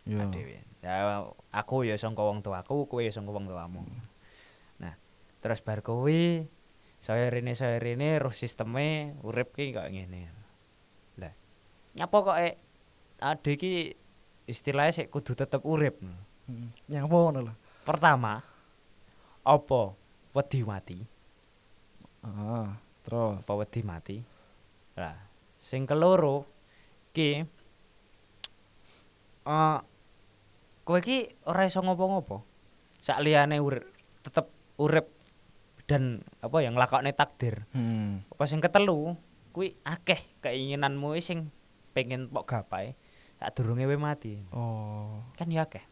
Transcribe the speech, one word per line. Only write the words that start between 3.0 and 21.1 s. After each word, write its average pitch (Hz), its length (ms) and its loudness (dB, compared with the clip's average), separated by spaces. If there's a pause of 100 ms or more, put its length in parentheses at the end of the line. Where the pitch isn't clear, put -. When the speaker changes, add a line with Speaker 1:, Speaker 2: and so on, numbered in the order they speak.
Speaker 2:
sangka 104 240 -6
wong 101 140 -6
tuamu. 90 340 -10
Speaker 1:
Hmm. - 240 -12 (760)
Speaker 2:
Nah, 85 220 -12 (380)
terus 110 220 -2
bar 107 200 -4
kuwi 160 640 2 (540)
saya 120 320 0
rene, 123 240 -2
saya 120 240 0
rene 123 400 0
roh 139 120 0
sisteme 143 920 -4
urip 120 320 -4
ki 139 180 -6
kok 92 160 -6
ngene. 90 400 -10 (880)
Lah, 87 160 -14 (640)
nyapa 175 240 2
kok, 190 200 6
eh, 170 220 0 (580)
ade 147 360 0
ki 175 420 -2 (500)
istilahnya 143 480 2
sik 147 140 -4
kudu 135 260 -6
tetep 135 300 -2
urip. 147 400 2 (400)
Speaker 1:
Hmm. 117 320 -10 (100)
Nyapa 143 240 -2
ngono 165 320 6
lho. 113 120 -8 (280)
Speaker 2:
Pertama, 131 600 4 (1000)
apa 127 540 4 (340)
wedi 139 320 0
mati? 98 380 -6 (1200)